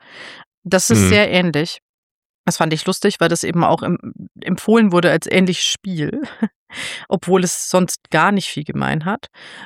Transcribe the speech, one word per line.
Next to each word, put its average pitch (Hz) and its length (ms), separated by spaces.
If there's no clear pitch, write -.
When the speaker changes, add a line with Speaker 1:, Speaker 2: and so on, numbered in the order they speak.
Speaker 1:
Das 185 260
ist 110 120
Speaker 2:
Mhm. 95 60
Speaker 1:
sehr 208 220
ähnlich. 175 500
Das 175 100
fand 156 160
ich 156 140
lustig, 196 340
weil 165 80
das 165 160
eben 165 200
auch - 180
em-, - 160
empfohlen 214 520
wurde 175 180
als 160 160
ähnliches 185 380
Spiel, 175 580
<laughs> - 680
obwohl 180 360
es - 260
sonst - 400
gar 165 220
nicht 196 160
viel 151 160
gemein 139 400
hat. 196 240